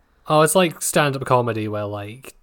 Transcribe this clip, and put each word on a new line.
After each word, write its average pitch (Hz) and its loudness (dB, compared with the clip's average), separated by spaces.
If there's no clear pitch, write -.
Oh, 156 4
it's 180 2
like 185 2
stand-up 139 0
comedy 117 0
where, 104 -4
like, 104 -12